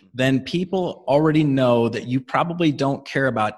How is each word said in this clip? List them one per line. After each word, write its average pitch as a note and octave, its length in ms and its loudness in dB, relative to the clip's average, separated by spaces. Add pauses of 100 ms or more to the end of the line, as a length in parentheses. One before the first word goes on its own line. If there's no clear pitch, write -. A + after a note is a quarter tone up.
(140)
then C3 280 0
people F3+ 640 -4
already D#3 360 4
know B2+ 460 2
that A2 180 -6
you B2+ 120 0
probably E3 520 -2
don't C#3 360 -4
care C3+ 200 -2
about A2 300 -2